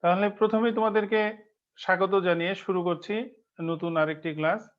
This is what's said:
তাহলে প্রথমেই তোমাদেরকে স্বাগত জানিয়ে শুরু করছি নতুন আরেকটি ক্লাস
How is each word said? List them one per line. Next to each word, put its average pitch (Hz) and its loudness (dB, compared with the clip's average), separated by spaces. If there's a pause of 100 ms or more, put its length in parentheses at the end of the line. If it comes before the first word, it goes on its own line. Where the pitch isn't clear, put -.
তাহলে 185 2
প্রথমেই 220 2
তোমাদেরকে 214 0 (400)
স্বাগত 190 2
জানিয়ে 175 0
শুরু 185 -2
করছি 208 -4 (320)
নতুন 165 -4
আরেকটি 156 -2
ক্লাস 160 -2